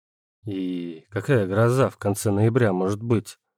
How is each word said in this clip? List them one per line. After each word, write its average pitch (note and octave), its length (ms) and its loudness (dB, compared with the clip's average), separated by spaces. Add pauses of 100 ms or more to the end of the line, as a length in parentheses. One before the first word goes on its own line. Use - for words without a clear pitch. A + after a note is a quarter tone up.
(440)
И F2+ 640 -6
какая G#2+ 360 0
гроза A#2 420 2
в - 80 -14
конце G2+ 340 -2
ноября A2 440 2
может F#2+ 280 -2
быть? A#2 360 -2 (200)